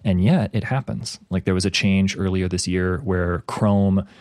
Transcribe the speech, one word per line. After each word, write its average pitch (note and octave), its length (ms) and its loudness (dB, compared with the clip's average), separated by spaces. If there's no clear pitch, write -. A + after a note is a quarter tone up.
And F#2+ 200 2
yet C3 300 2
it G#2 120 -2
happens. A2+ 540 -6
Like, F#2 160 -4
there F#2+ 80 2
was F#2 120 0
a F#2+ 60 2
change F#2+ 460 2
earlier F#2+ 300 -2
this F2+ 200 -4
year F2+ 360 0
where F2 440 -2
Chrome G2+ 600 2